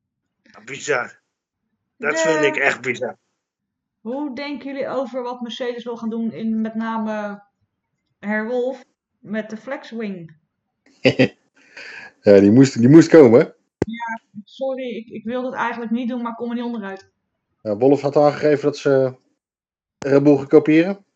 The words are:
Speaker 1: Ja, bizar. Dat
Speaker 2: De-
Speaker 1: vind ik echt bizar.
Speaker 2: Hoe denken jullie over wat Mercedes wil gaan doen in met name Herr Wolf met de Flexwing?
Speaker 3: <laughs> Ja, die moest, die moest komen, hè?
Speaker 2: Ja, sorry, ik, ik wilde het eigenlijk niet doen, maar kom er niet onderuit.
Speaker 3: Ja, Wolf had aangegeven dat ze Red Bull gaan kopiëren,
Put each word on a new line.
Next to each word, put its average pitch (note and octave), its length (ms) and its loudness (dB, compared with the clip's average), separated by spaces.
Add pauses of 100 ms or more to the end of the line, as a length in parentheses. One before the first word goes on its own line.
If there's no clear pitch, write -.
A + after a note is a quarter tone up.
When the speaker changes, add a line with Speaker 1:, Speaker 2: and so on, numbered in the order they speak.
(420)
Speaker 1:
Ja, - 220 -20
bizar. B2+ 560 -6 (760)
Dat - 160 -6
Speaker 2:
De- - 40 -4
Speaker 1:
vind D#3+ 280 0
ik C#3 120 -2
echt C#3 240 -2
bizar. B2 360 -8 (840)
Speaker 2:
Hoe C4 340 -10
denken C#4+ 320 -12
jullie C#4 220 -8
over B3+ 340 -8
wat B3 180 -10
Mercedes A#3+ 440 -10
wil A#3 120 -10
gaan A3+ 140 -8
doen A3+ 220 -6
in A3 280 -6
met A3 140 -6
name G#3+ 680 -8 (760)
Herr G#3+ 300 -6
Wolf B3 360 -6 (340)
met G#3+ 320 -10
de A3 60 -12
Flexwing? A3 800 -12 (680)
Speaker 3:
<laughs> - 400 0 (800)
Ja, G2+ 180 8
die G2+ 100 6
moest, C3 280 4
die A#2+ 100 4
moest D#3+ 200 10
komen, C3+ 320 8
hè? F#3+ 60 2 (320)
Speaker 2:
Ja, A3+ 420 -8 (240)
sorry, C4 520 -8
ik, A3+ 120 -14
ik - 160 -16
wilde B3 220 -6
het B3+ 100 -10
eigenlijk A3+ 360 -6
niet A#3+ 160 -4
doen, B3 140 -6
maar A#3 120 -8
kom A#3+ 140 -10
er A#3+ 60 -8
niet A#3+ 100 -8
onderuit. G3 460 -10 (520)
Speaker 3:
Ja, G#2+ 140 -4
Wolf C3+ 240 4
had C#3+ 160 -2
aangegeven D3 480 2
dat C#3+ 120 -2
ze C3+ 380 0 (840)
Red C#3 240 2
Bull C#3+ 140 6
gaan C3+ 120 -6
kopiëren, D#3+ 560 2 (120)